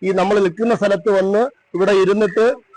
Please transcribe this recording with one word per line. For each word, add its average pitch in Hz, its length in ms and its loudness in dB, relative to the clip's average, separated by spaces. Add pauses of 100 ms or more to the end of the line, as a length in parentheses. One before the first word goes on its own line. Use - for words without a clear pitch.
ഈ 190 80 -4
നമ്മൾ 196 280 0
നിൽക്കുന്ന 202 360 -2
സ്ഥലത്ത് 202 360 -2
വന്ന് 196 280 0 (360)
ഇവിടെ 190 180 0
ഇരുന്നിട്ട് 202 520 2 (320)